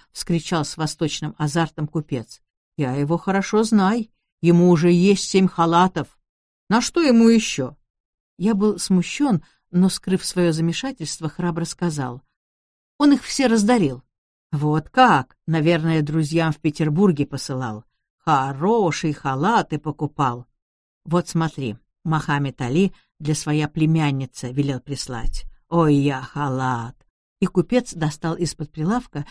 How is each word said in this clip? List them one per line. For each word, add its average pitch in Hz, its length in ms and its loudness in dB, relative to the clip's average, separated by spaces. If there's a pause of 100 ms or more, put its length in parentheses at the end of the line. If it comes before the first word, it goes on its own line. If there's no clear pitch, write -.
(120)
вскричал 165 520 -4
с - 120 -10
восточным 151 640 -6
азартом 156 500 -2
купец. 143 520 -8 (360)
«Я 131 180 -2
его 143 240 -2
хорошо 196 460 0
знаю. 214 420 2 (340)
Ему 170 300 6
уже 175 220 4
есть 190 320 4
семь 190 240 2
халатов. 170 680 0 (500)
На 220 120 2
что 285 200 -2
ему 233 280 6
еще?» 214 480 2 (640)
Я 214 160 0
был 202 240 0
смущен, 190 640 0 (300)
но, 180 160 4
скрыв 185 360 -4
свое 175 280 0
замешательство, 165 760 -4
храбро 170 360 -4
сказал: 143 580 -6 (760)
«Он 285 140 6
их - 120 2
все 262 240 0
раздарил». 202 560 2 (480)
«Вот 151 380 -2
как? 208 560 2
Наверное, 160 560 2
друзьям 160 500 0
в - 60 -12
Петербурге 156 680 0
посылал. 127 580 -8 (340)
Хороший 151 960 0
халат 156 580 -2
и 160 60 -4
покупал. 143 680 -6 (580)
Вот 170 220 -2
смотри, 151 520 -4 (260)
Мохаммед 147 560 -4
Али 151 320 0 (260)
для 151 160 -4
своя 151 320 -2
племянница 147 840 -2
велел 135 280 -2
прислать. - 680 -6 (240)
Ой, 160 240 4
я 139 260 0
халат!» 127 760 -6 (460)
И 190 60 0
купец 240 480 -2
достал 160 420 -6
из-под 156 340 -8
прилавка 156 600 -6